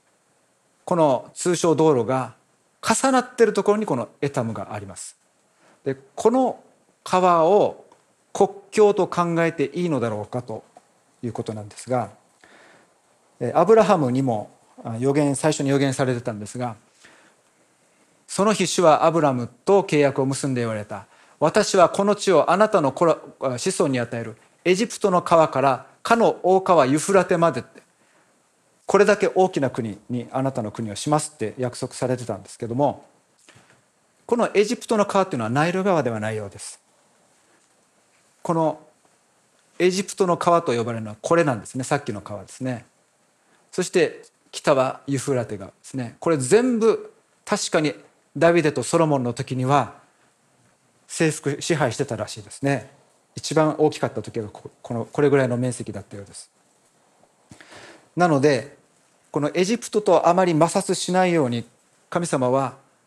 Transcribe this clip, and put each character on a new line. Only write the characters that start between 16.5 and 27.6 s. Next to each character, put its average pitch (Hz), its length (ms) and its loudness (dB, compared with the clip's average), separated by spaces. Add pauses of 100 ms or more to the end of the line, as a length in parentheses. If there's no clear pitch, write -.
が、 120 180 -8 (1500)
「そ 190 160 -2
の 214 80 4
日 185 140 -2
主 - 160 -2
は 151 220 6
ア 165 60 4
ブ 165 100 2
ラ 143 120 2
ム 120 160 -4 (160)
と 190 180 4
契 160 160 -2
約 139 240 2
を 135 40 -2
結 135 200 -4
ん 135 80 -2
で 123 60 -2
言 117 80 -2
わ 110 60 -6
れ 107 100 -8
た。 98 220 -12 (340)
私 196 360 2
は 170 120 8
こ - 160 -2
の 202 100 2
地 196 180 0
を 147 180 4
あ 175 60 2
な 208 120 4
た 196 120 2
の 135 120 0
子 175 140 0
ら、 156 120 2 (400)
子 185 200 -4
孫 160 100 2
に 127 100 0
与 120 180 -4
え 117 80 -8
る。 110 120 -14 (280)
エ 180 100 2
ジ 214 120 0
プ - 140 -10
ト 202 100 2
の 175 120 2
川 160 260 4
か 135 120 -4
ら 131 260 0 (160)
か - 140 2
の 185 260 2
大 185 180 4
川 175 260 4
ユ 143 120 2
フ 190 140 -4
ラ 180 120 6
テ 180 120 0
ま 165 160 2
で、 120 120 -8 (1200)